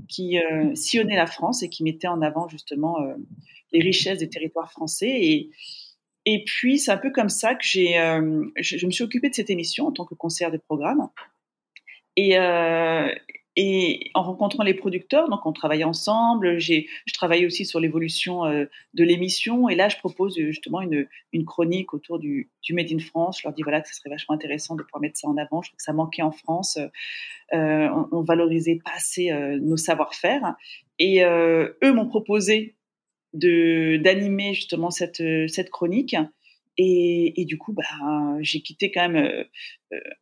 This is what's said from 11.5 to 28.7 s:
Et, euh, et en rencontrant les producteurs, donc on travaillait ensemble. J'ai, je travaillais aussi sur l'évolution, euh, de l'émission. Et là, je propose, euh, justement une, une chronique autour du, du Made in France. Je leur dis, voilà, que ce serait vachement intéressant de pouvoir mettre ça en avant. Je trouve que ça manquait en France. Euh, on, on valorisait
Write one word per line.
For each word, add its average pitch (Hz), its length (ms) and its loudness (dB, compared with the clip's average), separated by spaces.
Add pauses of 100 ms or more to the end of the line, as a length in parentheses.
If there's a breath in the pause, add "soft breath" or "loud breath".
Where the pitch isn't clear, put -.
Et, 190 220 4
euh, 165 720 2 (480)
et 190 580 2
en 185 80 4
rencontrant 196 400 -2
les 190 100 4
producteurs, 202 560 0
donc 202 160 -2
on 156 80 -2
travaillait 156 320 0
ensemble. 208 760 2
J'ai, 160 280 2 (180 loud breath)
je - 80 -8
travaillais 175 320 2
aussi 175 200 -2
sur 170 140 -4
l'évolution, 165 680 -2
euh, 147 200 0 (280 loud breath)
de 170 100 4
l'émission. 185 640 2
Et 180 60 0
là, 190 120 4
je 202 100 -2
propose, 185 400 -4
euh, 156 100 0
justement 156 340 -6
une, 151 260 -2 (240 loud breath)
une 165 140 -2
chronique 175 480 -2
autour 160 260 -8
du, 143 320 -6 (120)
du 165 100 -6
Made 170 180 -2
in 160 80 -2
France. 170 400 -4
Je - 80 -10
leur 147 60 -6
dis, 156 100 -8
voilà, 147 180 -2
que 151 60 -12
ce - 80 -16
serait - 140 -14
vachement 151 260 -6
intéressant 156 400 -6
de 151 80 -8
pouvoir 147 180 -10
mettre 151 160 -4
ça 147 120 -6
en 147 80 0
avant. 151 240 -4
Je - 80 -12
trouve - 80 -20
que - 60 -14
ça 156 100 -4
manquait 160 280 -4
en 143 100 0
France. 170 460 -4 (760 loud breath)
Euh, 156 360 2
on, 156 220 -2
on 170 120 0
valorisait 165 600 2